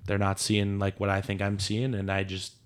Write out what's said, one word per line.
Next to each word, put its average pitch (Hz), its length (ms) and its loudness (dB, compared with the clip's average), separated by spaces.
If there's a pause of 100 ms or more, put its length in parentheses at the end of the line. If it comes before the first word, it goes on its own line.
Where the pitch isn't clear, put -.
they're 101 120 0
not 98 220 2
seeing, 101 380 2
like, 98 200 0
what 101 120 2
I 98 100 2
think 98 220 -2
I'm 101 160 0
seeing, 113 360 -2
and 98 160 -2
I 98 140 0
just, 95 300 -8 (120)